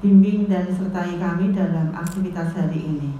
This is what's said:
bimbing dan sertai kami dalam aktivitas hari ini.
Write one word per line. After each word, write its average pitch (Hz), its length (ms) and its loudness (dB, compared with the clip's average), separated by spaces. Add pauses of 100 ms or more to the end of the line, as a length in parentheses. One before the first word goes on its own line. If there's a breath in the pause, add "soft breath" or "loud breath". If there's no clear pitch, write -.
bimbing 202 480 6
dan 185 240 0
sertai 175 480 -4
kami 180 320 -2
dalam 165 400 0
aktivitas 170 640 -6
hari 160 240 -2
ini. 143 400 -4